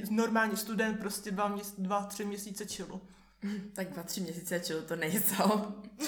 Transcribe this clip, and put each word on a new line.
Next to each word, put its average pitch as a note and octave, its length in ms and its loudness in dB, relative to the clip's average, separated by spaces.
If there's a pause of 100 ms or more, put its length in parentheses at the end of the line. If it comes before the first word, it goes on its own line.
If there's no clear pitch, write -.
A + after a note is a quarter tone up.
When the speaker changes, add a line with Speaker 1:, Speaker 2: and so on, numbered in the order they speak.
(100)
Speaker 1:
normální A3 460 4
student A3 440 2
prostě G3+ 300 -4
dva G3+ 260 2
měs-, - 220 -8
dva, G3 260 2
tři G#3 200 -4
měsíce G3+ 420 -4
chillu. - 400 -6
Speaker 2:
<laughs> G3+ 680 -6
Tak F#3 140 -4
dva, E3+ 140 -8
tři F#3 180 -4
měsíce E3+ 380 -2
chillu D#3+ 240 -2
to E3 140 -4
nejsou. G3 880 4
<laughs> - 0 - (260)